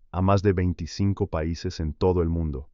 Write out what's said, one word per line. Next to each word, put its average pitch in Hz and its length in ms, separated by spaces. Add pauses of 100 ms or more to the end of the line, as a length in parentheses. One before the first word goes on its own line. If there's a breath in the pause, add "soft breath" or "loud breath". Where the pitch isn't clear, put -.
(100)
a 87 100
más 98 220
de 101 100
veinticinco 92 760
países 82 520
en 76 140
todo 90 260
el 82 80
mundo, 80 460